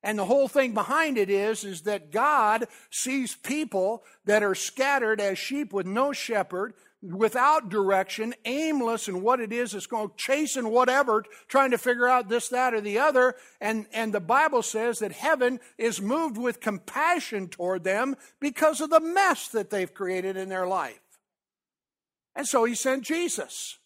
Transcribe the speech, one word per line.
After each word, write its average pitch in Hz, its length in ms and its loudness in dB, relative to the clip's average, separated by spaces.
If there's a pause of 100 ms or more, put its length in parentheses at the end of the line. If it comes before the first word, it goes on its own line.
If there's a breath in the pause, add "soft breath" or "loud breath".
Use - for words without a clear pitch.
And 208 120 -2
the 190 80 -2
whole 269 220 4
thing 262 260 0
behind 277 420 0
it 196 140 2
is, 208 340 0
is 185 180 -10
that 190 300 -6
God 226 560 2 (220 loud breath)
sees 262 460 -4
people 233 680 -2 (240 soft breath)
that 208 160 4
are 196 120 2
scattered 247 640 0
as 196 200 -2
sheep 285 340 -6
with 190 140 -2
no 247 260 0
shepherd, 208 640 -4 (260 soft breath)
without 220 720 2
direction, 196 640 0 (100)
aimless 254 640 -2
in 185 140 -4
what 247 180 2
it 220 100 -6
is 233 220 -4
that's 196 140 -10
going, 214 320 -6
chasing 269 500 -2
whatever, 247 560 4 (240 loud breath)
trying 269 220 4
to 240 80 2
figure 247 280 2
out 247 220 4
this, 233 220 -2
that, 247 240 2
or 214 80 0
the 208 160 -2
other. 262 360 4 (280 loud breath)
And, 214 320 -2
and 220 180 -2
the 202 80 0
Bible 262 420 2
says 226 360 -2
that 202 140 -4
heaven 254 460 0 (200 loud breath)
is 220 240 -2
moved 262 340 -2
with 240 240 -4
compassion 220 880 -2
toward 180 340 -4
them 220 320 0 (260 loud breath)
because 302 420 2
of 294 80 -4
the 320 100 8
mess 349 480 2
that 214 220 -4
they've 185 240 -4
created 185 420 -4
in 190 140 -6
their 185 160 -2
life. 151 340 -4 (1400)
And 277 100 -6
so 233 180 4
he 233 100 0
sent 262 300 -2
Jesus. - 800 -6